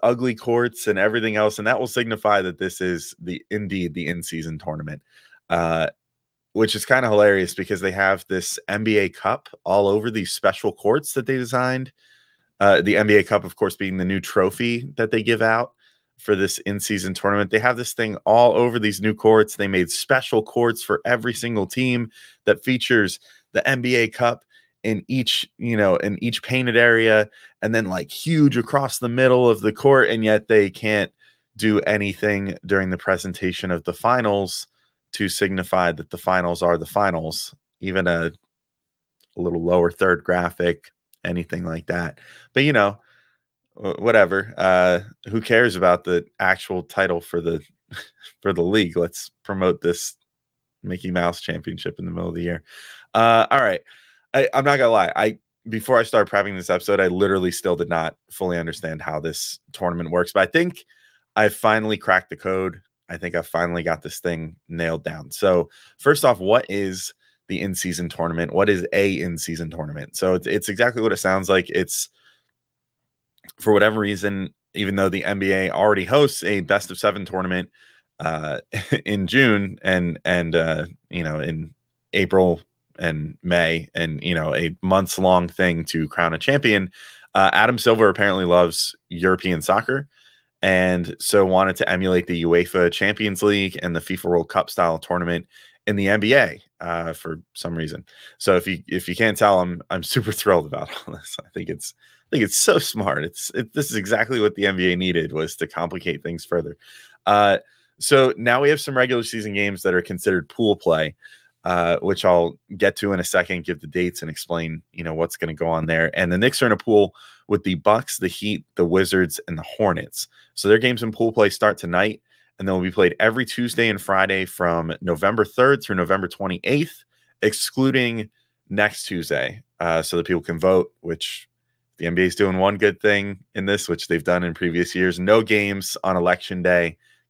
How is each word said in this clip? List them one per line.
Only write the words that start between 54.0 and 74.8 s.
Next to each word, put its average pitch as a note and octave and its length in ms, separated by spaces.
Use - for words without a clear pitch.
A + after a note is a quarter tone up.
I, C3+ 180
I'm C3+ 140
not C#3+ 100
gonna B2 160
lie. F#2+ 240
I, A2 220
before A2+ 280
I A2+ 40
start G#2+ 280
prepping G2+ 240
this F2+ 140
episode, F#2+ 320
I F#2+ 60
literally F#2 440
still F2 260
did E2+ 120
not D#2+ 260
fully F2+ 280
understand D#2+ 420
how D#2 200
this - 380
tournament E2+ 380
works, F2 240
but F#2+ 120
I - 40
think F3 340
I G#2+ 140
finally G#2+ 480
cracked F#2 320
the - 80
code. F#2+ 460
I F2 60
think F2 180
I E2+ 60
finally E2+ 420
got D#2+ 200
this - 180
thing E2 360
nailed E2 340
down. D#2+ 280
So F2+ 400
first C#3+ 300
off, A2+ 140
what G#2 280
is F#2+ 460
the G2 140
in-season F2+ 480
tournament? E2+ 420
What G2 160
is F#2 240
a G2 260
in-season E2 520
tournament? D2+ 440
So F#2 200
it's, F2+ 120
it's - 220
exactly A#2 320
what A2 140
it - 20
sounds F#2+ 320
like. F#2+ 220
It's, - 400
for A2 140
whatever G#2+ 260
reason, G2+ 540
even G2 220